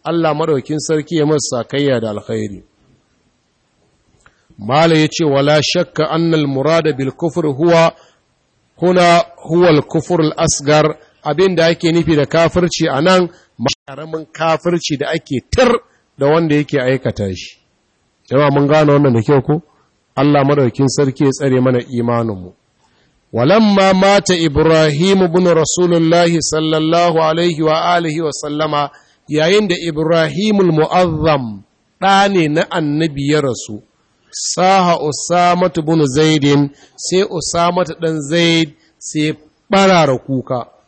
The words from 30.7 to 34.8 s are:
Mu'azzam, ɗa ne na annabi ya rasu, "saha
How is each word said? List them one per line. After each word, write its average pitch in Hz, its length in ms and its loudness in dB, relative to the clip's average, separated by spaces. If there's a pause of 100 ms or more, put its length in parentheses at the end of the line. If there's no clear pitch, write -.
Mu'azzam, 156 920 -2 (380)
ɗa 196 280 4
ne 175 180 0
na 156 240 0
annabi 147 600 -4
ya 151 100 2
rasu, 113 400 -6 (500)
"saha 180 680 0